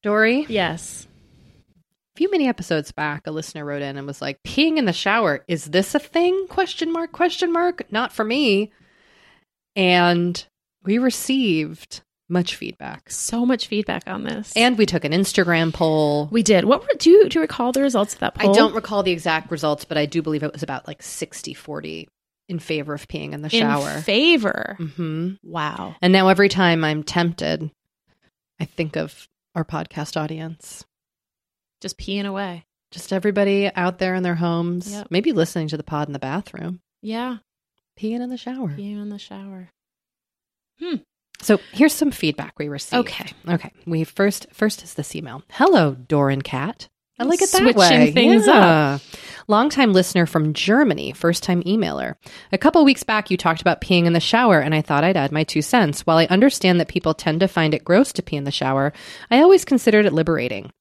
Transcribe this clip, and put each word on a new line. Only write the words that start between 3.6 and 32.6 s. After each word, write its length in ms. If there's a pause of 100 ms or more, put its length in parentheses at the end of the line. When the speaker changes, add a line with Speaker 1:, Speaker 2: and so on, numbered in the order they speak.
Speaker 1:
wrote 180
in 140
and 100
was 140
like, 220
"Peeing 340
in 80
the 80
shower, 560
is 180
this 280
a 40
thing? 500
Question 440
mark, 200
question 400
mark. 380
Not 220
for 120
me." 480 (1000)
And 680 (400)
we 140
received 1040 (260)
much 280
feedback. 540
Speaker 2:
So 360
much 220
feedback 380
on 180
this. 320
Speaker 1:
And 200
we 100
took 180
an 80
Instagram 600
poll. 580
Speaker 2:
We 120
did. 240
What 160
were, 60 (100)
do 120
you, 180
do 100
you 40
recall 300
the 100
results 320
of 60
that 140
poll? 160
Speaker 1:
I 40
don't 200
recall 280
the 100
exact 380
results, 360
but 100
I 100
do 160
believe 200
it 100
was 100
about, 240
like, 160
sixty 520
forty 540 (400)
in 100
favor 340
of 160
peeing 240
in 100
the 120
Speaker 2:
In 80
Speaker 1:
shower. 380
Speaker 2:
favor? 800
Speaker 1:
Mm-hmm. 640
Speaker 2:
Wow. 600
Speaker 1:
And 100
now 160
every 220
time 340
I'm 180
tempted, 680 (920)
I 60
think 300
of 300 (280)
our 100
podcast 540
audience. 680 (960)
Speaker 2:
Just 180
peeing 280
away. 380 (260)